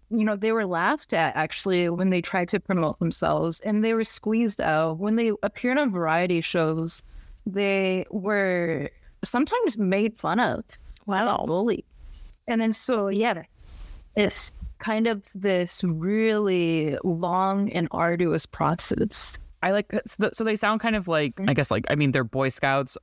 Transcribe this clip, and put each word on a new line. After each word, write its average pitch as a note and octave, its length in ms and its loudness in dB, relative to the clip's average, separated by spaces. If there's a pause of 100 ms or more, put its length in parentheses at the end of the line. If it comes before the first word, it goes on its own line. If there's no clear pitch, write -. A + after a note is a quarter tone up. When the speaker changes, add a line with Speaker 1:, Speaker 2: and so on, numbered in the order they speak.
Speaker 1:
You G#3+ 140 2
know, G#3+ 120 2
they G#3 160 0
were A3 140 2
laughed F#3 480 0
at, D#3+ 220 2
actually, F3 540 0
when F#3 220 2
they F3+ 100 2
tried F3 280 -2
to G3 100 0
promote E3+ 400 0
themselves, D#3+ 600 0
and G#3+ 220 0
they A3+ 100 2
were A3 120 0
squeezed A3 560 -2
out. D#3+ 380 0
When G#3 160 0
they A#3 160 2 (120)
appeared B3 340 -2
on C#4+ 140 2
variety E3+ 500 2
shows, D#3+ 600 -2 (440)
they F#3+ 640 0
were F3+ 800 0 (340)
sometimes D#4+ 540 0
made G#3 400 0
fun F3+ 220 -2
of. G#3 240 0 (440)
Speaker 2:
Wow. G#3 380 0
Speaker 1:
Bullied. G3 380 0 (640)
And A3+ 140 0
then, A3 100 2
so, G#3+ 380 0
yeah, G3+ 340 0 (720)
it's - 380 2 (240)
kind A3 300 0
of G#3+ 160 -2 (120)
this F#3 480 0
really F3+ 1200 2
long F#3+ 680 0
and E3+ 200 0
arduous E3+ 540 0
process. - 920 0 (220)
Speaker 3:
I F3+ 100 2
like G#3 180 0
that. - 200 -4
So - 120 -16
th-, G#3 140 2
so A3 100 -2
they A3 100 0
sound G#3+ 240 0
kind A3+ 160 0
of F#3 140 -2
like, D3+ 260 0
Speaker 1:
Mm-hmm. G#2 140 -2
Speaker 3:
I C#3+ 40 2
guess, C3+ 160 0
like, - 200 0
I D3 60 2
mean, C#3+ 180 4
they're C3+ 100 2
Boy C3 240 -2
Scouts, C3+ 560 0